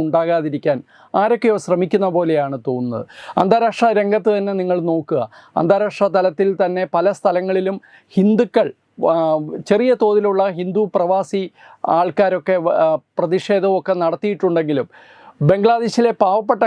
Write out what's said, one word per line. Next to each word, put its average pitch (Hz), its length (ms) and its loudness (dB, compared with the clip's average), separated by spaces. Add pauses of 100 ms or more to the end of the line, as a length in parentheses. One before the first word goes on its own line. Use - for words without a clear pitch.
ഉണ്ടാകാതിരിക്കാൻ 156 760 0 (440)
ആരൊക്കെയോ 226 340 2 (120)
ശ്രമിക്കുന്ന 185 500 0
പോലെയാണ് 147 400 0 (100)
തോന്നുന്നത്. 123 380 -4 (380)
അന്താരാഷ്ട്ര 226 440 2 (140)
രംഗത്ത് 202 360 0
തന്നെ 196 240 -4
നിങ്ങൾ 180 180 -2 (120)
നോക്കുക. 156 300 -2 (400)
അന്താരാഷ്ട്ര 196 460 0 (100)
തലത്തിൽ 185 340 0 (120)
തന്നെ 185 220 -2 (120)
പല 185 220 2
സ്ഥലങ്ങളിലും 190 580 -2 (400)
ഹിന്ദുക്കൾ, 208 520 2 (440)
ആ, - 20 0 (540)
ചെറിയ 240 220 2 (100)
തോതിലുള്ള 202 420 2 (160)
ഹിന്ദു 185 220 -2 (140)
പ്രവാസി 190 480 -2 (540)
ആൾക്കാരൊക്കെ 185 580 0 (100)
വ-, 170 100 0 (100)
ആ, - 20 4 (320)
പ്രതിഷേധമൊക്കെ 190 760 0 (100)
നടത്തിയിട്ടുണ്ടെങ്കിലും 165 840 -2 (640)
ബംഗ്ലാദേശിലെ 233 640 2 (120)
പാവപ്പെട്ട 214 420 0